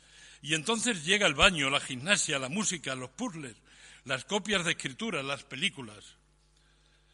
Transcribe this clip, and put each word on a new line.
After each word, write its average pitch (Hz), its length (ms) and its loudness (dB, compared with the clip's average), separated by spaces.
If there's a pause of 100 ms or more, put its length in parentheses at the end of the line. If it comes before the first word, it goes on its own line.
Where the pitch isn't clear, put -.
(420)
Y 151 120 0
entonces 196 500 0
llega 196 220 4
el 151 80 6
baño, 156 340 6
la 135 120 2
gimnasia, 147 580 0
la 131 100 -2
música, 165 460 -2
los 127 160 -8
puzzles, 160 460 -8 (480)
las 127 200 -2
copias 196 400 0
de 170 60 2
escritura, 156 540 -4
las 139 180 -4
películas. 127 720 -6 (1000)